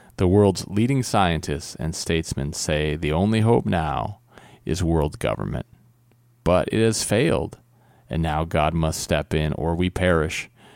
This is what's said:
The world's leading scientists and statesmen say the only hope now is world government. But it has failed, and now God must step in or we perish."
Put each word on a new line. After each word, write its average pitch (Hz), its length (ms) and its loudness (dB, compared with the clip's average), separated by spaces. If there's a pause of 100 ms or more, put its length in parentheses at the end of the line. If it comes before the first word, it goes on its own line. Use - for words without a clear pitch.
(180)
The 92 100 4
world's 98 380 4
leading 120 380 0
scientists 80 720 -2
and 80 180 -4
statesmen 80 580 -4
say 76 440 -2
the 78 160 -2
only 104 280 2
hope 120 240 4
now 82 540 -2 (480)
is 90 160 -2
world 80 380 0
government. 52 440 -4 (800)
But 85 300 2
it 110 120 2
has 113 200 0
failed, 107 540 0 (520)
and 80 100 -2
now 80 240 0
God 80 300 0
must 80 260 0
step 76 320 -2
in 78 220 0
or 82 200 -4
we 90 140 0
perish." 87 640 0 (260)